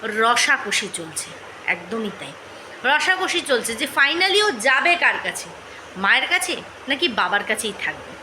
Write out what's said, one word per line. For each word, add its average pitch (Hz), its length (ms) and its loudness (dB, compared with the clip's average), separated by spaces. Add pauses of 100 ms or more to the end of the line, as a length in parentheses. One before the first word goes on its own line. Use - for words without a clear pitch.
রসাকষি 220 880 2
চলছে। 160 360 -8 (360)
একদমই 202 540 -4
তাই, 143 120 -12 (520)
রসাকষি 349 580 4
চলছে 233 340 0
যে 277 200 -2
finally 370 500 4
ও 415 60 4
যাবে 269 440 4
কার 262 180 4 (100)
কাছে, - 260 -6 (480)
মায়ের 208 300 4
কাছে 349 340 0 (260)
নাকি 285 200 0
বাবার 202 360 2
কাছেই 214 300 -2 (120)
থাকবে। - 260 -8 (120)